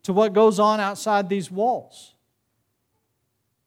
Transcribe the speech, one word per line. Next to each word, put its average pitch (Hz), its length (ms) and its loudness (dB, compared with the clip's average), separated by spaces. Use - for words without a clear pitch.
to 196 100 -4
what 208 200 2
goes 214 260 4
on 214 200 2
outside 202 500 -2
these 190 200 -6
walls. - 640 -6